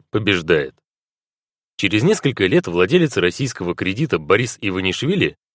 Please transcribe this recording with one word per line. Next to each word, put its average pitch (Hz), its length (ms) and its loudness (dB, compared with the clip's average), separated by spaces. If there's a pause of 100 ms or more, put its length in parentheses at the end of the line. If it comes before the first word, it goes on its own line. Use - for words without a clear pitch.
(100)
побеждает. 87 640 0 (1040)
Через 101 260 0
несколько 143 440 2
лет 165 200 2
владелец 104 500 2
«Российского 90 600 -2
кредита» 101 420 -2
Борис 92 420 0
Иванишвили 95 760 -2 (180)